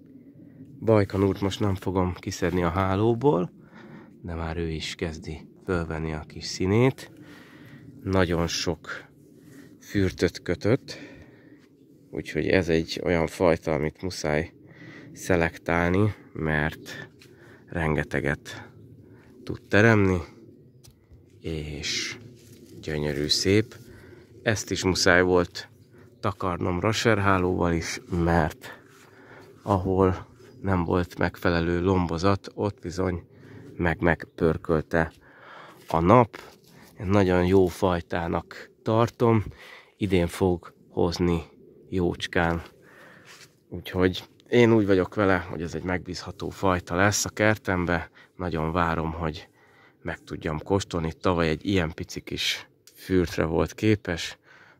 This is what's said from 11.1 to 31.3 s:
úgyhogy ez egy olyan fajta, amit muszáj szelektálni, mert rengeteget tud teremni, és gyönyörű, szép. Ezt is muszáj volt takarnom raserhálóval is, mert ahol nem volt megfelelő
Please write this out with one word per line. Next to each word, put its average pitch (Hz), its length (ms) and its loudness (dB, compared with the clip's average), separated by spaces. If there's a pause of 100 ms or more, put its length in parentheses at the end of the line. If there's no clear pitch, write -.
úgyhogy 78 380 -6
ez 85 220 2
egy 82 340 0
olyan 82 240 2
fajta, 82 460 0
amit 76 280 -4
muszáj 78 520 -4 (600)
szelektálni, 87 1000 0 (200)
mert 78 760 -4 (560)
rengeteget 73 1040 -4 (760)
tud - 240 -10
teremni, 101 500 6 (1200)
és 76 760 -6 (640)
gyönyörű, 73 460 -2
szép. 104 480 2 (680)
Ezt - 280 -4
is 92 120 -4
muszáj 90 380 4
volt 90 480 0 (500)
takarnom 92 600 -4
raserhálóval 95 920 2
is, - 280 -4 (220)
mert 85 560 0 (800)
ahol 95 640 2 (340)
nem 92 220 2
volt 90 340 -2
megfelelő 87 640 0